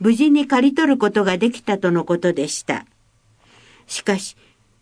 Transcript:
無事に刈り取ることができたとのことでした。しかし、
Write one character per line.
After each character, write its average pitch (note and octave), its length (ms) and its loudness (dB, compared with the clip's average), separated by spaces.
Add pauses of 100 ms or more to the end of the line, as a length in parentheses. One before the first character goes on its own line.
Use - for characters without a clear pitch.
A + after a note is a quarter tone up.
無 G#3+ 120 2
事 C#4+ 200 4
に C#4+ 160 2
刈 B3 140 2
り C#4 120 4
取 D#4+ 140 2
る C#4 100 2
こ G#3 140 0
と G#3 100 2
が F#3 160 0
で A#3 140 0
き - 80 -12
た G3 180 -4
と F#3 140 0
の E3+ 120 0
こ F3 140 -2
と F3 140 0
で C#3+ 160 -4
し - 160 -10
た。 - 220 -6 (1000)
し - 160 -12
か G3 160 -2
し、 - 180 -14 (460)